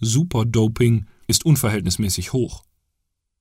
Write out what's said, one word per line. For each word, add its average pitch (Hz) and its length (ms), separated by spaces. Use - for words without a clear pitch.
Superdoping 113 1040
ist - 180
unverhältnismäßig 104 880
hoch. - 300